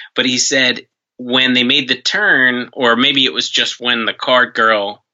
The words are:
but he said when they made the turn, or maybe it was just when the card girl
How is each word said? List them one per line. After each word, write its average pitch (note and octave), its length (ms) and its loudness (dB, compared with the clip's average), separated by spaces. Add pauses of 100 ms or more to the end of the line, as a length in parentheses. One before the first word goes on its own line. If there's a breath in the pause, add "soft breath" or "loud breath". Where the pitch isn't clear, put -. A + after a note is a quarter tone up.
(140 loud breath)
but B2 120 0
he B2+ 120 0
said B2 480 0 (300)
when B2+ 360 0
they B2 120 2
made C3+ 240 0
the B2+ 120 -4
turn, C3 720 0
or A#2+ 240 2
maybe C3+ 280 2
it B2 80 0
was - 180 -4
just - 300 -4
when A#2+ 260 -2
the G2+ 80 -2
card B2 400 0
girl G#2+ 600 0